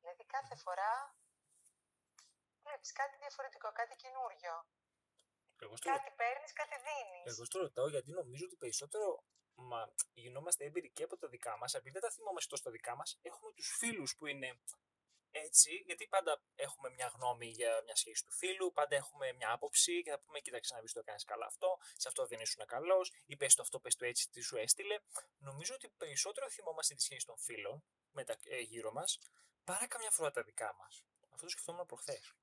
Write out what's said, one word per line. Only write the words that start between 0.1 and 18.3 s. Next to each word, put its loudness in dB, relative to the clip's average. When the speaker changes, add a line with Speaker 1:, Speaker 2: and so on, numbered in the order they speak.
Speaker 1:
κάθε -4
Speaker 2:
Μμμ. -14
Speaker 1:
φορά 2
βλέπεις -8
κάτι 0
διαφορετικό, -8
κάτι -2
καινούριο. -6
Speaker 2:
Εγώ -12
στο -2
Speaker 1:
Κάτι 2
παίρνεις, 0
κάτι -4
δίνεις. -6
Speaker 2:
Εγώ -8
στο -2
ρωτάω 2
γιατί 0
νομίζω -4
ότι -14
περισσότερο, 0
μα, -6
γινόμαστε -2
έμπειροι -6
και -6
από -6
τα -10
δικά -8
μας, -4
επειδή -6
δεν -6
τα 0
θυμόμαστε -4
τόσο -2
τα -4
δικά -4
μας, -6
έχουμε -10
τους -2
φίλους 0
που -8
είναι -4
έτσι, 8
γιατί -4
πάντα 4
έχουμε -4
μια -2
γνώμη 0
για 4
μια -8
σχέση 2
του -8